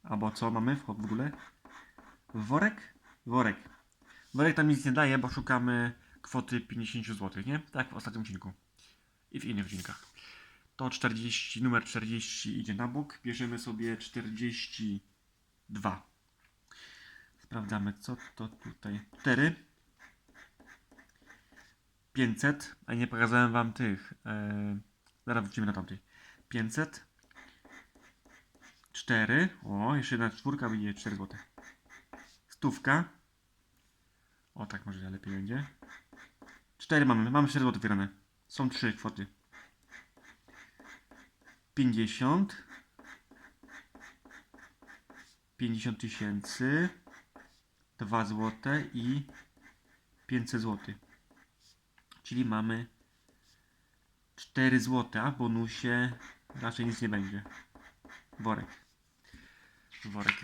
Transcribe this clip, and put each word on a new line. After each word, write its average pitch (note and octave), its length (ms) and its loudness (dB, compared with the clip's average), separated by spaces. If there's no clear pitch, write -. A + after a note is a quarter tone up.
Albo G#2+ 280 -2
co A2+ 200 -2
mamy A#2 260 2
w, C#3 80 -10
w A2+ 60 -10
ogóle? A2 420 -4
Worek? C#3+ 600 0
Worek. A#2 300 4
Worek D3+ 220 6
tam D3+ 120 6
nic C#3+ 160 4
nie C3 80 4
daje, C3+ 260 6
bo B2 100 2
szukamy A#2+ 680 2
kwoty B2 380 -2
pięćdziesięciu A2+ 540 -6
złotych, G2 320 -6
nie? C#3+ 120 0
Tak C3 320 -4
w - 40 -14
ostatnim A2 280 -6
odcinku. F#2+ 300 -10
I - 100 -8
w - 40 -10
innych G2+ 220 -2
odcinkach. F#2+ 400 -8
To C3 140 -2
czterdzieści, A#2 720 -2
numer A#2+ 220 4
czterdzieści A2+ 760 -4
idzie A2 160 -4
na A#2+ 140 -2
bok. D3 360 -6
Bierzemy A#2+ 340 -4
sobie A2+ 380 -4
czterdzieści A2 1080 -6
dwa. G2+ 440 -6
Sprawdzamy, G#2 640 -2
co B2 160 -6
to A2 140 -8
tutaj. - 520 -10
Cztery. C#3+ 340 4
Pięćset. C3 640 2
A A#2 80 -4
nie A#2+ 120 2
pokazałem A#2+ 460 6
wam A#2 200 2
tych. G#2+ 420 -2
E, G#2 520 -2
zaraz A#2 180 0
wrócimy G#2 220 -2
na G#2 60 0
tamtych. F#2+ 280 -6
Pięćset. A#2 580 -2
Cztery. A#2+ 560 4
O, G#2+ 320 0
jeszcze C3 180 0
jedna A2+ 160 2
czwórka C3+ 380 -4
będzie G#2 260 -2
cztery G#2 220 -6
złote. G2 220 -8
Stówka. D3 560 2
O, G#2 120 -10
tak G#2 200 -10
może F#2+ 240 -8
lepiej G2 240 -8
będzie. A2+ 320 -4
Cztery D3 280 6
mamy. A#2 240 6
Mamy C#3+ 180 6
cztery C#3+ 140 2
złote A2+ 160 4
wygrane. G2+ 300 2
Są C3 200 -2
trzy B2 240 0
kwoty. G#2 340 -6
Pięćdziesiąt. B2+ 880 4
Pięćdziesiąt A2+ 440 0
tysięcy. A#2 880 0
Dwa A2 260 0
złote A2 600 0
i B2+ 320 0
pięćset A#2+ 340 0
złotych. G#2 360 -4
Czyli B2 220 -2
mamy A2+ 420 0
cztery C3 440 4
złote, A#2+ 420 0
a C#3 80 2
w B2+ 80 -8
bonusie A#2+ 760 0
raczej A#2 320 -4
nic A#2 160 -2
nie A2+ 60 0
będzie. G2+ 340 -2
Worek. A2 300 -2
Worek. G2+ 400 2